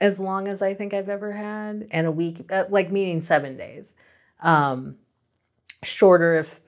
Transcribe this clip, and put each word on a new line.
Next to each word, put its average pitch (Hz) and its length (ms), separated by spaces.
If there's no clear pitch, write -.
as 190 180
long 190 280
as 196 160
I 196 100
think 202 220
I've 190 140
ever 202 240
had, 214 580
and 165 160
a 160 40
week, 165 400
uh, 190 180
like, 190 220
meaning 185 300
seven 139 340
days. - 380
Um, 143 560
shorter 170 560
if, 156 280